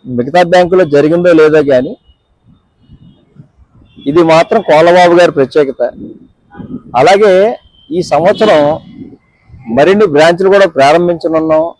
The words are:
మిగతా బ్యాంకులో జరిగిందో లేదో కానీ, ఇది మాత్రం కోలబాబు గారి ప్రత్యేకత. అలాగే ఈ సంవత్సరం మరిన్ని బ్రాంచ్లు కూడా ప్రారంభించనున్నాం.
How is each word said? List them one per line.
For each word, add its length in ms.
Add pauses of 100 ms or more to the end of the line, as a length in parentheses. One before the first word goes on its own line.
మిగతా 360
బ్యాంకులో 420
జరిగిందో 480
లేదో 300
కానీ, 340 (2000)
ఇది 160
మాత్రం 380
కోలబాబు 540
గారి 180
ప్రత్యేకత. 500 (1120)
అలాగే 640 (320)
ఈ 120
సంవత్సరం 760 (960)
మరిన్ని 320
బ్రాంచ్లు 420
కూడా 180
ప్రారంభించనున్నాం. 1120